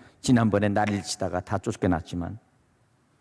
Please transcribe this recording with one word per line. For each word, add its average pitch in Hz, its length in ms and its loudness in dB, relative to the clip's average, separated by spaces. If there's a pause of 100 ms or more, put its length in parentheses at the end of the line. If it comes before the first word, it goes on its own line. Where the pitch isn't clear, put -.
(200)
지난번에 107 500 4
난리를 101 340 0
치다가 90 360 -4
다 98 200 -4
쫓겨났지만 87 800 -4 (800)